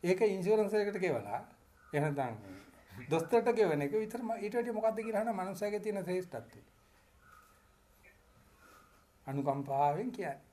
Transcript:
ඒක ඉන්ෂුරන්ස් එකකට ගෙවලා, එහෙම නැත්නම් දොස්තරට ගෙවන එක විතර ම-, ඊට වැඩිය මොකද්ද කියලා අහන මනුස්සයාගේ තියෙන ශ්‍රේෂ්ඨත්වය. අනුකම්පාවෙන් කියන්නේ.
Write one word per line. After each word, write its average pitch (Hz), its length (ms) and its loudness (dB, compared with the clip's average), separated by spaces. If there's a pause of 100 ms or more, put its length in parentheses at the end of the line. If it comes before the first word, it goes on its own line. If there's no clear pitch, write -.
ඒක 185 180 4
ඉන්ෂුරන්ස් 202 520 4
එකකට 202 260 0
ගෙවලා, 120 400 0 (460)
එහෙම 147 200 0
නැත්නම් 135 300 -2 (680)
දොස්තරට 165 480 2
ගෙවන 170 300 4
එක 143 120 -2
විතර 220 280 -2
ම-, 220 160 -2
ඊට 208 160 -6
වැඩිය 240 200 -2
මොකද්ද 220 240 0
කියලා 220 240 0
අහන 226 120 0
මනුස්සයාගේ 196 460 -2
තියෙන 208 200 -2
ශ්‍රේෂ්ඨත්වය. 180 600 -6 (2750)
අනුකම්පාවෙන් 143 840 0
කියන්නේ. 147 300 -6 (120)